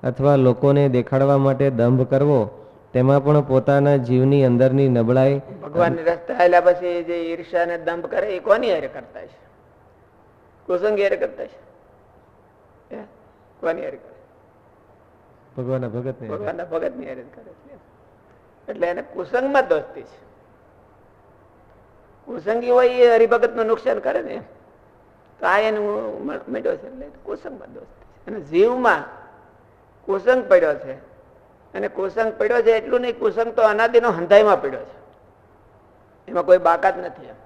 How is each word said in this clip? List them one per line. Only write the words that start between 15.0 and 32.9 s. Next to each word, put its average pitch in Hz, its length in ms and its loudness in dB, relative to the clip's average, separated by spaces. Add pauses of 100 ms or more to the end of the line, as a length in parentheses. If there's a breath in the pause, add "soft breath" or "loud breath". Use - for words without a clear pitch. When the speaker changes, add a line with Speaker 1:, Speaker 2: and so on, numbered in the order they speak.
Speaker 1:
ભગવાનના 127 300 -6
ભગતની 120 400 -10
હારે. 156 120 -10
Speaker 2:
ભગવાનના 175 260 -10
ભગતની 165 420 -8
હારે 127 160 -16
જ - 20 -20 (100)
કરે - 160 -20
છે. 269 280 -20 (920)
એટલે 175 160 -4
એને 175 140 -6
કુસંગમાં 254 680 -2
દોસ્તી 151 340 -4
છે. - 160 -20 (2000)
કુસંગી 233 440 -6
હોય 247 200 4
એ 247 260 6
હરિભગતનું 233 500 2
નુકસાન 226 340 -2
કરે - 220 -4
ને, - 200 -12 (1000)
તો - 60 -6
આ 190 140 2
એનું 214 680 -4
મ-, - 260 -10
મળ્યો - 240 -4
છે - 120 -16
એટલે 269 200 -18 (160)
કુસંગમાં - 500 -14
દોસ્તી - 320 -20
છે. - 220 -20
અને 175 180 -12
જીવમાં 196 580 2 (1000)
કુસંગ 208 440 0
પડ્યો 165 240 4
છે, 135 360 -12 (640)
અને 202 140 -8
કુસંગ 214 460 -4
પડ્યો 220 280 0
છે 220 100 4
એટલું 226 300 0